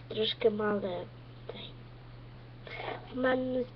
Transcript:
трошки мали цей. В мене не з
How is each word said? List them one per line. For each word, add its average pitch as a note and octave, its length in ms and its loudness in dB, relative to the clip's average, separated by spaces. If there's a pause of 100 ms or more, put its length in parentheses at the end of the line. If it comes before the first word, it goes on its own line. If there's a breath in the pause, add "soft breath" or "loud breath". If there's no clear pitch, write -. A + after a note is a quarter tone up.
трошки A3 420 4
мали G3+ 560 2 (460)
цей. - 220 -10 (1400 loud breath)
В B3+ 40 -2
мене B3+ 260 6
не B3+ 200 2
з B3 120 -2